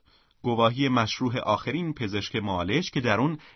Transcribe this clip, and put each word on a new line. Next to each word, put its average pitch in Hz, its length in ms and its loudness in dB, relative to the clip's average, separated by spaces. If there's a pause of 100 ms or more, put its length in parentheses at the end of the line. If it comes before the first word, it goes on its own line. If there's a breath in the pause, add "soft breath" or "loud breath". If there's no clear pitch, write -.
(420 soft breath)
گواهی 120 480 2
مشروح 123 480 0
آخرین 135 560 -2
پزشک 101 420 -4
معالج 104 560 -2
که 143 100 -2
در 110 180 2
اون 151 180 0 (180 loud breath)